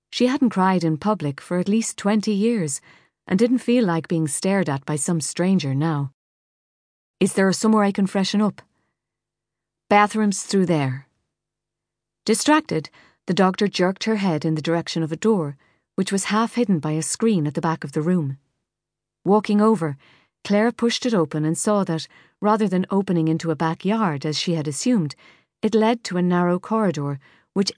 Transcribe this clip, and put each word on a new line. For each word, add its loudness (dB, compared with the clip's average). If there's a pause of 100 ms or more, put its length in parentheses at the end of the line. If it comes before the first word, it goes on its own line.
(100)
She 0
hadn't 2
cried 2
in 0
public -4
for -6
at -2
least -2
twenty 0
years 0 (460)
and 0
didn't 2
feel 4
like -2
being 0
stared 0
at -4
by -2
some -2
stranger 0
now. -2 (1080)
"Is 2
there 2
somewhere 2
I 2
can 0
freshen 0
up?" -2 (1300)
"Bathroom's 2
through 0
there." -2 (1200)
Distracted, 0 (360)
the 0
doctor 0
jerked -2
her 0
head -2
in 0
the -4
direction -2
of -4
a -6
door, 0 (380)
which -2
was -2
half 0
hidden 2
by -2
a -2
screen 0
at -4
the -2
back -2
of -12
the -2
room. 0 (880)
Walking 2
over, 2 (480)
Claire 2
pushed -2
it 2
open 0
and 0
saw 0
that, -4 (320)
rather 2
than 0
opening 0
into -2
a -2
backyard -2
as -4
she -2
had -4
assumed, -2 (480)
it 0
led 2
to -6
a 2
narrow 2
corridor, -2 (340)
which -2